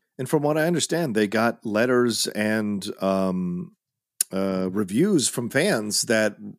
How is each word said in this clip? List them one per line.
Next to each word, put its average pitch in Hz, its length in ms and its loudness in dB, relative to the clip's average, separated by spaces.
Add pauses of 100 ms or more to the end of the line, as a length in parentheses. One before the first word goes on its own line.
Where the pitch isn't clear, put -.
(180)
And 127 100 -4
from 151 140 2
what 147 160 2
I 156 80 2
understand, 165 500 0
they 107 120 4
got 113 360 0
letters 120 640 2
and, 104 640 -2 (120)
um, 92 720 -2 (580)
uh, 95 380 -2
reviews 113 580 0
from 120 220 -6
fans 131 520 0
that, 110 340 0 (220)